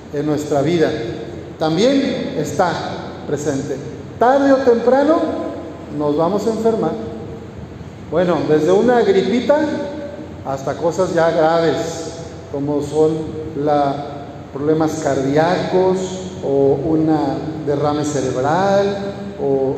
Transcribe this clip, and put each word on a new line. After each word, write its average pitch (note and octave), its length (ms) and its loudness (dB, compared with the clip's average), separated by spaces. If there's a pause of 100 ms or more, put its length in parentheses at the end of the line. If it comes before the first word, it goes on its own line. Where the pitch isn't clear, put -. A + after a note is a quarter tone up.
(120)
en D3 140 -2
nuestra D3 360 0
vida D#3 280 4 (680)
también G#3+ 800 2
está E3+ 320 0 (560)
presente. C3+ 500 -2 (420)
Tarde C#4 340 4
o C4+ 60 6
temprano C4 600 4 (800)
nos D3 180 0
vamos F#3+ 300 2
a A3+ 40 2
enfermar. G#3+ 420 0 (1200)
Bueno, F3 280 2 (100)
desde D#3 240 4
una A#3 300 6
gripita G3 560 4 (880)
hasta C3+ 280 -4
cosas E3 380 0
ya E3 200 4
graves, E3 440 4 (760)
como C#3+ 280 -2
son D3+ 300 2 (520)
la, C#3+ 440 0 (480)
problemas D#3 480 0
cardíacos E3+ 960 2 (440)
o C#3 360 2 (100)
una D#3 480 2 (300)
derrame D3 380 0
cerebral D#3 920 0 (460)
o C#3 360 0